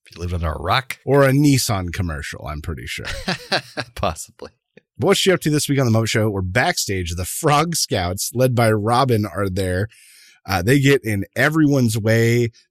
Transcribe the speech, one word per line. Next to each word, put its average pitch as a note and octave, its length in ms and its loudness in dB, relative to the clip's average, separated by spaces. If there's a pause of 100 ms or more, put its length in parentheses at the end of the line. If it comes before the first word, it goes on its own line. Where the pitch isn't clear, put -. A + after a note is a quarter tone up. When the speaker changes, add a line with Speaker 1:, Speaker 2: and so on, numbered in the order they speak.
Speaker 1:
If - 100 -20
you E2 60 -16
lived F2 120 -6
under E2 180 -2
a D2+ 100 -8
rock? A2+ 420 -2
Speaker 2:
Or C#3 200 4
a C3+ 80 4
Nissan B2 600 2
commercial, E2 540 -6
I'm D2+ 160 -10
pretty C2+ 240 -10
sure. - 200 -10 (440)
Speaker 1:
<laughs> - 440 -6
Possibly. - 580 -8 (460)
Speaker 2:
But A#2 80 0
what's G3 140 2
she G3 120 2
up E3+ 80 0
to D#3+ 100 -2
this D3 180 -2
week C#3 120 0
on C3 100 2
The - 80 4
Muppet A2+ 100 0
Show? A2 220 0
We're G2 120 -4
backstage. F#2+ 720 -2
The F2 100 -6
Frog D#3 520 0
Scouts, F#2+ 580 -2
led B2+ 200 2
by A2+ 180 4
Robin, A2+ 540 2
are G2 240 -4
there. F#2 380 -2 (580)
Uh, F#2+ 160 0
they B2 160 4
get C#3 260 4
in G2+ 200 -2 (120)
everyone's C#3 600 2
way. A2+ 520 2 (200)